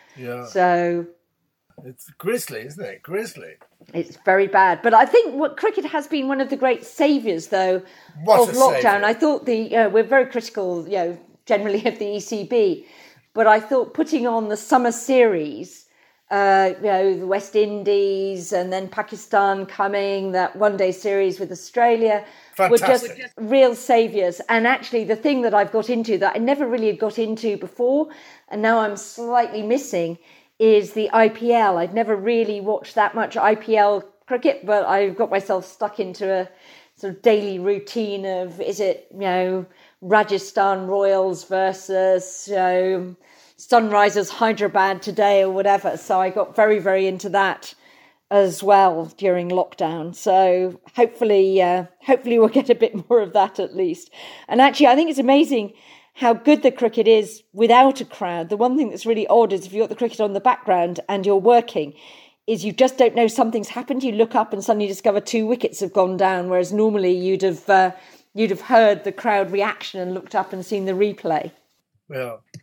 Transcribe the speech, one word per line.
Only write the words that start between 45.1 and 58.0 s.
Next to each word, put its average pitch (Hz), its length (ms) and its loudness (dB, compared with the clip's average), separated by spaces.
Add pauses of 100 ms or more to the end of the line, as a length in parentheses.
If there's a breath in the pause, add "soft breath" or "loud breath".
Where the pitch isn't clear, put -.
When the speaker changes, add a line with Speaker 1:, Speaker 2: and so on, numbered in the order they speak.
Speaker 2:
or 190 80 0
whatever. 196 460 0
So 185 240 -2
I 185 100 0
got 190 240 -4
very, 214 260 4
very 190 260 0
into 190 240 -6
that 190 440 -2 (560 soft breath)
as 196 320 2
well 190 440 4 (100)
during 180 320 -2
lockdown. 170 640 -4
So 185 640 0 (140)
hopefully, 202 680 2
uh, 180 240 0 (140)
hopefully 240 380 0
we'll 220 100 6
get 240 220 0
a 233 40 6
bit 214 340 -2
more 240 120 4
of 185 120 -6
that 202 260 0
at - 160 -6
least. 180 360 -4 (380 loud breath)
And 233 120 0
actually, 277 280 6
I 247 80 6
think 320 140 0
it's 269 80 -4
amazing 262 540 2 (420 soft breath)
how 233 200 2
good 294 280 2
the 254 100 4
cricket 226 340 0
is 214 360 2 (100)
without 247 480 4